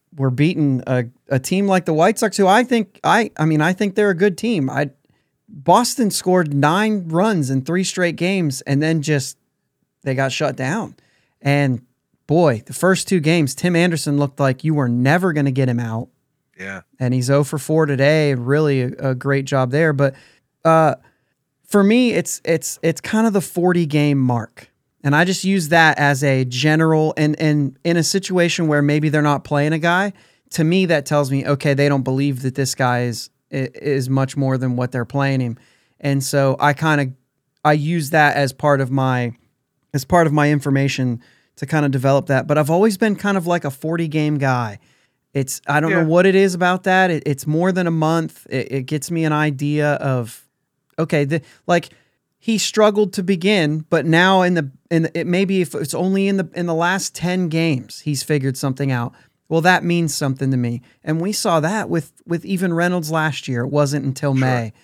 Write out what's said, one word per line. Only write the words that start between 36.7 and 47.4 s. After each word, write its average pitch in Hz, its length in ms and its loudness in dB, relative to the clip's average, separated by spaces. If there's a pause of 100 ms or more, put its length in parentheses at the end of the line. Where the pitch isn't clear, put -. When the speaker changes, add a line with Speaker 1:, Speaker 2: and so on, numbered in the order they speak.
Speaker 1:
kinda, 143 400 0 (520)
I 151 80 6
use 151 380 -2
that 151 240 4
as 139 180 0
part 143 280 2
of 127 100 -2
my, 127 400 0 (600)
as 135 120 -4
part 170 220 4
of 143 60 0
my 147 180 4
information 135 680 0 (340)
to - 100 -10
kinda 147 240 0
develop 135 380 2
that. 131 180 0
But 147 140 0
I've 147 100 0
always 190 280 2
been 214 180 0
kind 196 220 -2
of 170 100 -4
like 175 180 0
a 139 60 -4
forty 165 380 -4
game 151 280 0
guy. 123 400 -2 (560)
It's, 135 320 -6
I 147 140 0
don't 160 120 0
Speaker 2:
Yeah. 180 120 2
Speaker 1:
know 156 60 0
what 175 160 4
it 190 100 4
is 190 180 4
about 180 300 0
that. 185 260 2
It, 160 160 -2
it's 143 220 -4